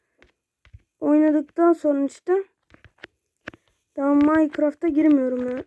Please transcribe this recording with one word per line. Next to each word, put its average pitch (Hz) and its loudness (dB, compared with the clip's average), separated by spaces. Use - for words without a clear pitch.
<laughs> - -20
oynadıktan 311 2
sonra 294 -2
işte 359 -4
daha 285 -2
Minecraft'a 302 0
girmiyorum 262 0
ya. 254 -10